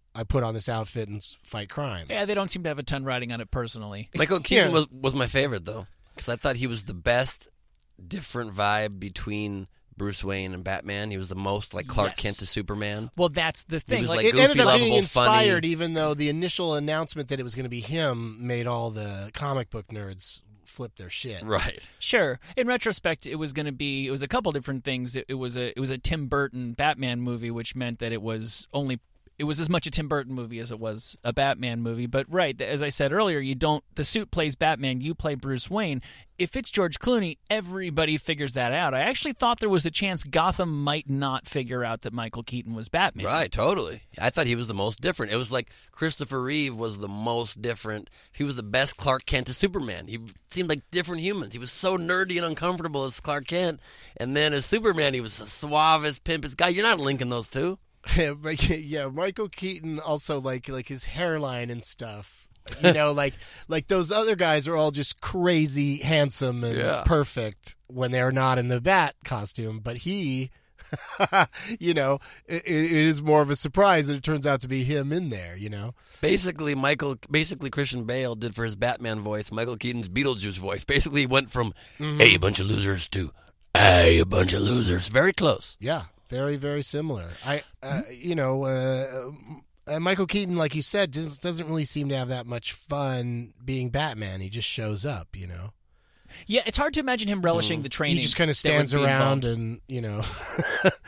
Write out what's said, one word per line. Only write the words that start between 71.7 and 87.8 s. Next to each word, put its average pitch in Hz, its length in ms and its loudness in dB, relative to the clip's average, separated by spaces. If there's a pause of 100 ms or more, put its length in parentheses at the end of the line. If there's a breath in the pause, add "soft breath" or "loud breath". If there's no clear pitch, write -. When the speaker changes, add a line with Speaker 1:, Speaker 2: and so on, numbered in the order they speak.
Speaker 1:
you 170 140 2
know, 139 260 2 (280 loud breath)
it, 170 180 -4
it 165 260 2
is 156 300 4
more 151 200 8
of 139 80 4
a 147 60 2
surprise 165 520 6
that 143 80 0
it 135 80 -6
turns 151 240 0
out 139 140 4
to 123 60 -8
be 131 160 -2
him 139 280 0
in 170 180 0
there, 90 280 -8
you 104 120 -8
know? 104 240 -8 (280 loud breath)
Speaker 3:
Basically, 156 540 2
Michael, 139 420 0 (120)
basically 147 400 0
Christian 123 360 -2
Bale 123 300 -2
did 107 200 -6
for 113 80 -4
his 110 120 -4
Batman 117 440 -2
voice, 107 320 -4
Michael 117 260 -4
Keaton's 120 320 -4
Beetlejuice 104 480 -2
voice. 95 260 -4
Basically, 143 380 4
he 131 60 2
went 131 240 4
from 117 220 0 (260 loud breath)
Speaker 1:
Mm-hmm. 147 200 -2
Speaker 3:
"Hey, 107 180 10
bunch 95 220 4
of 95 80 0
losers" 98 420 0
to 92 220 -2 (420 soft breath)
"Hey, 87 460 10
a 85 60 6
bunch 92 280 4
of 98 80 0
losers." 98 460 2
Very 139 260 4
close. - 460 0
Speaker 1:
Yeah, 143 240 -2 (260)
very, 139 280 -2
very 143 240 -4
similar. 139 460 -4 (180)
I, 143 180 -2 (180)